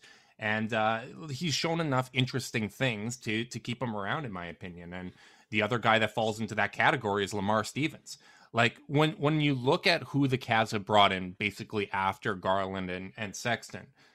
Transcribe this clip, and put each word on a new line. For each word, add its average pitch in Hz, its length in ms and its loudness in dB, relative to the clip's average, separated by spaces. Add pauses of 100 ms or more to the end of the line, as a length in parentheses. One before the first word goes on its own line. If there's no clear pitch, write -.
(380)
and, 110 360 -2
uh, 113 260 2 (320)
he's 139 220 -4
shown 165 260 0
enough 131 320 0
interesting 127 560 -2
things 117 500 -4
to, 113 280 -4
to 123 140 -12
keep 117 220 -8
him 117 140 -4
around, 113 300 -4
in 104 80 -10
my 87 140 -8
opinion. 87 460 -14
And 90 200 -10 (360)
the 107 120 2
other 104 160 2
guy 110 220 6
that 110 160 0
falls 110 260 0
into 107 140 -6
that 104 180 0
category 113 500 2
is 95 100 -2
Lamar 104 300 0
Stevens. - 540 -8 (340)
Like, 117 260 2 (100)
when, 156 260 4
when 151 280 2
you 147 140 4
look 135 320 2
at 170 160 4
who 139 240 2
the 127 100 2
Cavs 113 340 2
have 104 140 -2
brought 101 260 8
in 92 280 -2
basically 104 520 -4
after 95 440 -2
Garland 95 540 0
and, 92 280 -8
and 104 180 -8
Sexton, - 520 -6 (280)